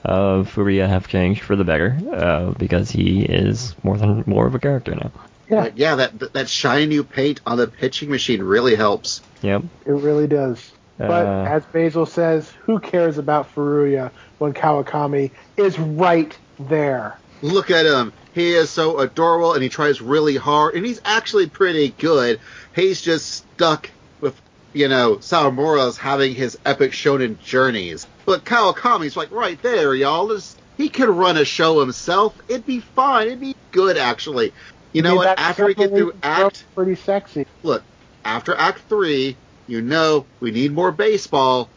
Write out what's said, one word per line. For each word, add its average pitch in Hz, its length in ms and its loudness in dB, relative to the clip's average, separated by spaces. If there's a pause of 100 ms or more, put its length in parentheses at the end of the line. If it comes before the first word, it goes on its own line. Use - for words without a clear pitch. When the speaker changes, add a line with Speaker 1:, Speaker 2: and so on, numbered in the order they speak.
Speaker 1:
of 95 480 0
Furuya 98 360 0
have 92 200 0
changed 92 360 0
for - 120 0
the 98 80 0
better, 87 320 0 (160)
uh, 87 460 0
because 90 320 0
he 92 340 0
is 104 600 -2
more 101 140 0
than, 107 280 0
more 110 220 2
of 127 80 -2
a 123 40 -4
character 139 360 -4
now. - 160 -8 (360)
Speaker 2:
Yeah. 214 140 2
Speaker 3:
But 110 160 -6
yeah, 151 200 2
that, 123 360 -4
that 135 160 -4
shiny 143 380 0
new 147 160 0
paint 139 420 -2
on 123 120 -2
the 120 100 2
pitching 127 420 -6
machine 127 320 -2
really 110 340 4
helps. 104 460 -2 (220)
Speaker 1:
Yep. 101 220 -2 (200)
Speaker 2:
It 143 60 -4
really 147 340 0
does. 139 460 -2 (260)
But 104 300 0
Speaker 1:
Uh, 95 200 -2
Speaker 2:
as 147 180 -2
Basil 165 420 0
says, 160 440 -2 (120)
who 220 160 0
cares 165 400 0
about 147 340 -2
Furuya 143 560 0 (300)
when 147 140 -2
Kawakami 143 760 0 (260)
is 196 220 2
right 160 580 0 (220)
there? 135 580 -2 (280)
Speaker 3:
Look 170 260 -2
at 165 160 4
him. 127 260 2 (220)
He 175 200 0
is 160 180 2
so 160 280 0
adorable, 165 540 2
and 147 80 0
he 127 80 -2
tries 147 320 -2
really 147 340 0
hard, 151 380 0
and 175 100 -4
he's 233 220 -6
actually 208 420 0
pretty 160 420 0
good. 127 500 0 (360)
He's 185 280 0
just 165 280 -2
stuck - 580 -2 (300)
with, - 200 -6 (340)
you 143 160 2
know, 123 280 4
Sawamura's 139 800 0
having 139 360 -2
his 123 320 -6
epic 139 260 0
shonen 127 480 -2
journeys. 113 680 -2 (180)
But 185 200 0
Kawakami's, 214 680 0
like, 160 160 -6
right 190 300 -6
there, 180 320 2
y'all. 147 360 -2
Just, 208 300 -8 (160)
he 302 140 -4
could 254 200 0
run 180 280 2
a 147 80 4
show 160 360 2
himself. 175 540 -2 (140)
It'd 247 160 -4
be 254 140 -4
fine. 262 480 0
It'd 247 120 -8
be 269 160 -10 (160)
good, 185 260 2
actually. 123 560 -2 (380)
You 160 100 2
know 170 80 4
Speaker 2:
I - 20 4
mean, 185 60 4
Speaker 3:
what? 180 80 2
Speaker 2:
that 190 140 4
Speaker 3:
After 175 260 0
we 202 100 4
get 202 140 2
through 202 240 0
Speaker 2:
definitely 160 320 0
Speaker 3:
Act - 180 -2 (100)
Speaker 2:
pretty 185 220 -2
sexy. 196 500 -4 (180)
Speaker 3:
Look, 135 200 -2 (420)
after 214 300 -4
Act 170 240 -2 (100)
Three, 143 460 0 (320)
you 117 140 -6
know 151 440 2 (140)
we 117 120 -4
need 127 220 0
more 175 180 0
baseball. 151 840 0